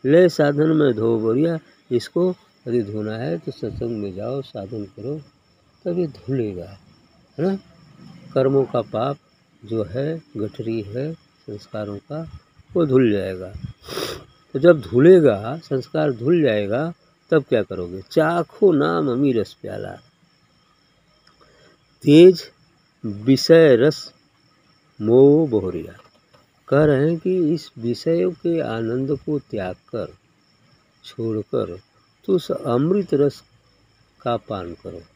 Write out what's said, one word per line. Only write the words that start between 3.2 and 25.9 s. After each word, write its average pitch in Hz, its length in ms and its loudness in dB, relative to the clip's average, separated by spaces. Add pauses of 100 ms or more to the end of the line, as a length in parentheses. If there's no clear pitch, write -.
तो 160 140 -10
सत्संग 117 460 -8
में 101 160 -8
जाओ, 117 280 -8
साधन 107 420 -12
करो, 120 380 -12 (640)
तब 175 140 -4
ये 170 80 -2
धुलेगा, 107 640 -6 (680)
है 165 100 -2
ना। 196 80 -2 (800)
कर्मों 135 300 2
का 120 180 -4
पाप 127 360 -6 (480)
जो 110 180 -4
है, 143 400 -6 (140)
गठरी 110 440 -6
है 123 320 -8
संस्कारों 104 840 -14
का, 156 420 -14 (340)
वो 170 120 2
धुल 127 260 2
जाएगा। 95 420 -6 (1000)
तो 135 60 -4
जब 156 220 6
धुलेगा, 127 760 4
संस्कार 151 540 -4
धुल 131 300 0
जाएगा, 117 520 -2 (380)
तब 151 120 2
क्या 113 200 0
करोगे? 92 380 -10 (100)
"चाखो 170 600 0
नाम 151 400 0
अमी 135 220 0
रस 104 200 -2
प्याला, 101 380 -12 (2000)
तेज 170 400 8 (640)
विषय 131 680 4
रस 139 380 0 (880)
मोह 139 480 6
बहुरिया।" 92 440 -4 (720)